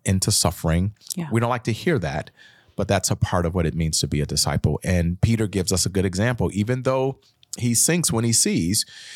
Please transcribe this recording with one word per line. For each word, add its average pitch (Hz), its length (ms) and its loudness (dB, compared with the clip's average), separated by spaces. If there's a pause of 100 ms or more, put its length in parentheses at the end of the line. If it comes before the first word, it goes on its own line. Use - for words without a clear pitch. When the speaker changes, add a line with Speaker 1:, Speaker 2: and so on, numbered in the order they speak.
Speaker 1:
into 95 260 2
suffering. 87 600 0 (240)
Speaker 2:
Yeah. 170 160 -6
Speaker 1:
We 113 80 2
don't 117 80 0
like 120 160 -2
to 120 80 -2
hear 143 280 0
that, - 300 -6 (460)
but 98 120 -4
that's 98 220 2
a 104 60 0
part 87 300 0
of 80 80 -2
what 87 120 2
it 76 80 -2
means 80 260 0
to 76 80 -2
be 73 120 0
a 71 60 0
disciple. 73 580 0
And 87 360 2
Peter 110 260 2
gives 92 260 -2
us 90 140 2
a - 20 -2
good 92 160 0
example. 98 480 0
Even 120 300 -2
though 131 360 0 (400)
he 117 160 0
sinks 160 380 2
when 113 120 0
he 117 80 2
sees, 110 520 0 (320)